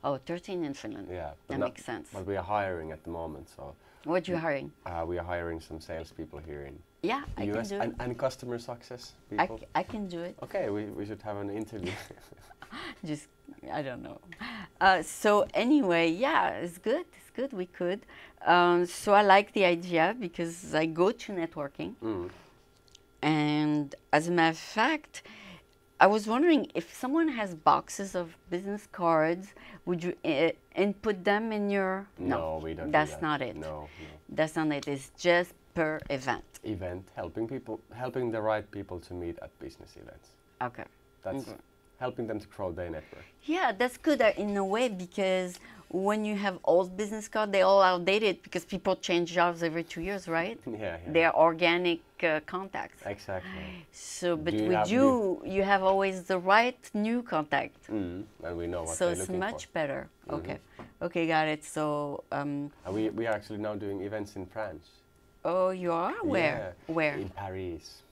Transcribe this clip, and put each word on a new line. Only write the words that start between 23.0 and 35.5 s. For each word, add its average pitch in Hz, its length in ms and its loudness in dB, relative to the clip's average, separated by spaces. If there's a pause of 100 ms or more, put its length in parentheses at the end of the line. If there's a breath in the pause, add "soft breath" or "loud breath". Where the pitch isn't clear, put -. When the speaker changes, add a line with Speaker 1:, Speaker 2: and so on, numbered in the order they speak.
Speaker 1:
And 151 720 2 (180)
as 156 160 4
a - 20 0
matter 165 220 4
of 160 60 -8
fact, - 640 -2 (800 loud breath)
I - 60 10
was 208 200 4
wondering 254 480 4
if - 200 -6
someone 311 340 0
has 214 260 -4
boxes 160 600 2
of 170 200 -4 (140)
business 196 440 -6
cards, 170 560 2 (360 loud breath)
would 175 180 -2
you, 180 120 -2 (100)
uh, 156 260 4 (240)
input 196 500 0
them 208 280 2
in 208 160 0
your, 196 380 0 (120)
no, - 200 -2
Speaker 2:
No, 80 240 -4
we 80 120 -6
don't 82 120 -8
do 151 60 -4
Speaker 1:
that's 151 200 4
Speaker 2:
that. - 100 -8
Speaker 1:
not 151 200 0
it. 120 140 -8
Speaker 2:
No, 78 120 -8
no. 76 200 -10 (420 loud breath)
Speaker 1:
That's 156 260 0
not 160 160 2
it. 143 160 -4
It's 139 300 -6
just 175 340 4 (220)